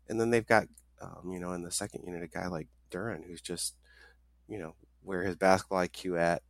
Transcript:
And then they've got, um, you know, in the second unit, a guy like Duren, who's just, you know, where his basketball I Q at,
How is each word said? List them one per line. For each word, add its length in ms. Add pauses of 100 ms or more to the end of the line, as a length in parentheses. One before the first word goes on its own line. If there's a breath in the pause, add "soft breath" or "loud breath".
And 120
then 100
they've 160
got, 180 (360)
um, 300
you 80
know, 140
in 100
the 80
second 340
unit, 180
a 40
guy 220
like 180 (240)
Duren, 340
who's 180
just, 340 (720 soft breath)
you 100
know, 160 (280)
where 200
his 140
basketball 420
I 80
Q 300
at, 340